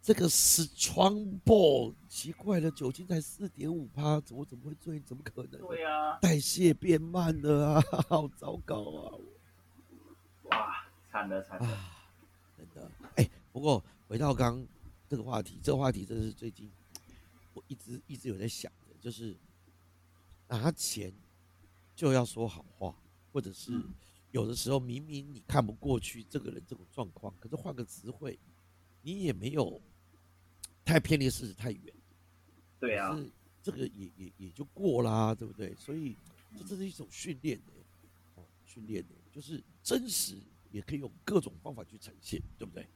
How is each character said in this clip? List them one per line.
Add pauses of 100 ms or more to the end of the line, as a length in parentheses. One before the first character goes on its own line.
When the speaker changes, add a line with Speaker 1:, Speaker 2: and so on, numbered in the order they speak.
Speaker 1:
这
个
是
Strongbow， (140)
奇
怪
了，
酒
精
才
四
点
五
趴，
怎
么，
怎
么
会
醉？
怎
么
可
能？
Speaker 2:
对
啊。
Speaker 1:
代
谢
变
慢
了
啊， (100)
<laughs>
好
糟
糕
啊！ (1300)
Speaker 2:
哇， (260)
惨
了，
惨
了。
Speaker 1:
啊， (600)
真
的。 (240)
哎， (240)
不
过 (240)
回
到
刚 (420)
这
个
话
题，
这
个
话
题
真
的
是
最
近 (840)
我
一
直，
一
直
有
在
想 (160)
的，
就
是 (1120)
拿
钱 (800)
就
要
说
好 (100)
话， (360)
或
者
是
Speaker 2:
嗯。 (480)
Speaker 1:
有
的
时
候
明
明
你
看
不
过
去
这
个
人
这
种
状
况，
可
是
换
个
词
汇， (640)
你
也
没
有 (1040)
太
偏
离
事
实
太
远。 (880)
Speaker 2:
对
啊。
Speaker 1:
可
是 (320)
这
个
也，
也，
也
就 (100)
过
啦，
对
不
对？
所
以 (420)
这，
Speaker 2:
嗯。
Speaker 1:
这
是
一
种
训
练
欸，
哦， (220)
训
练
欸， (160)
就
是 (220)
真
实 (340)
也
可
以
用 (140)
各
种
方
法
去
呈
现， (160)
对
不
对？